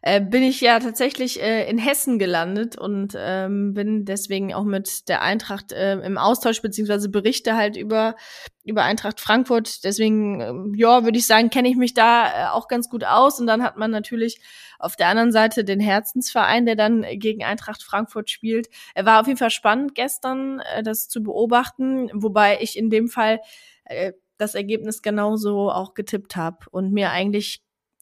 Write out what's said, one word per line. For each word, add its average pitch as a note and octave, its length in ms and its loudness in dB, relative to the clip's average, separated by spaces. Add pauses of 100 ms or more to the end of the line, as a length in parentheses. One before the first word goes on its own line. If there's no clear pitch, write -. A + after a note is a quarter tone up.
äh, G3+ 140 4
bin G#3+ 240 2
ich C4 160 2
ja A#3 220 6
tatsächlich, B3+ 600 -4
äh, A3 280 0
in A3+ 80 0
Hessen B3 420 0
gelandet F#3 580 -2
und, G3 400 -6
ähm, F#3+ 560 -4
bin G#3 300 -2
deswegen G3 500 -4
auch G3+ 120 -4
mit G3+ 420 -4
der F3 140 0
Eintracht, G3+ 500 -4
äh, G3 220 -2
im F#3+ 240 -6
Austausch, A3 440 0
beziehungsweise G#3 460 -4
berichte G#3+ 480 0
halt G#3 220 0
über, A3 400 -2 (480)
über G#3+ 180 0
Eintracht G#3+ 380 -2
Frankfurt. A#3 640 0
Deswegen, G#3 560 0
ähm, F#3 340 -8
ja, A#3 300 6
würde A3+ 120 2
ich A#3 80 0
sagen, A3+ 240 6
kenne B3+ 200 2
ich B3 80 2
mich B3 160 2
da, A#3 340 6
äh, - 220 -2
auch - 180 -2
ganz A#3+ 220 -4
gut A#3+ 160 -8
aus. B3+ 340 4
Und A#3+ 80 0
dann A3+ 160 2
hat A3+ 140 -4
man A3 140 -2
natürlich A3+ 500 -4 (360)
auf - 200 -6
der E3+ 100 2
anderen A3+ 240 4
Seite A3 320 2
den G3 160 0
Herzensverein, G#3+ 840 2
der A3+ 100 2
dann G#3+ 380 2
gegen G#3+ 320 -4
Eintracht G#3+ 360 -6
Frankfurt G#3+ 480 -6
spielt. A3+ 380 -4 (280)
Er F#3+ 100 -4
war A3 160 8
auf A#3 60 -4
jeden C4+ 120 0
Fall A3+ 120 2
spannend B3+ 440 0
gestern, C4 640 -4 (160)
äh, A3 80 -4
das A3 240 -6
zu A3 160 -6
beobachten, B3 880 0
wobei G#3 460 2
ich - 180 -6
in A3 120 0
dem A3 180 2
Fall, A3 320 0 (460)
äh, F#3 260 -6 (260)
das G#3+ 160 -4
Ergebnis G#3+ 480 -6
genauso G#3 720 0
auch F#3+ 220 -6
getippt G3+ 420 -8
hab E3 360 -8
und F#3+ 200 -2
mir G3+ 200 0
eigentlich G3+ 500 -4 (400)